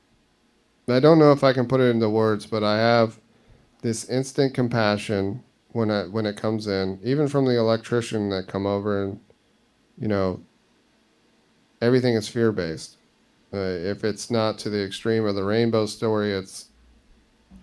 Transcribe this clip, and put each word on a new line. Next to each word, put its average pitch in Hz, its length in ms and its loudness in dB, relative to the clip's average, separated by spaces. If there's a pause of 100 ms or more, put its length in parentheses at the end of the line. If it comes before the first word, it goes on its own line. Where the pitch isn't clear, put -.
(880)
I 123 120 4
don't 156 180 8
know 147 140 8
if 139 120 2
I 135 80 6
can 127 140 0
put 131 140 0
it 127 100 4
into 113 200 2
words, 110 360 0
but 110 160 -2
I 107 160 2
have 113 400 2 (640)
this 113 260 -6
instant 131 460 -2
compassion 107 880 -2 (300)
when 110 180 -2
I, 101 140 -2
when 107 220 -4
it 104 100 -4
comes 110 300 -4
in, 95 360 -2
even 139 260 -2
from 139 180 0
the 123 120 2
electrician 113 720 0
that 92 180 -4
come 98 180 -4
over 101 380 -2
and, 98 160 -8 (800)
you 123 100 -6
know, 98 320 -2 (1400)
everything 123 340 2
is 110 140 -2
fear-based. 101 680 -2 (560)
Uh, 101 60 -6
if 92 460 -6
it's 104 260 -6
not 110 280 -2
to 107 120 -8
the 104 140 -2
extreme 113 420 -2
of 101 80 -2
the 98 100 -4
rainbow 110 420 0
story, 107 460 -4
it's 95 360 -10 (960)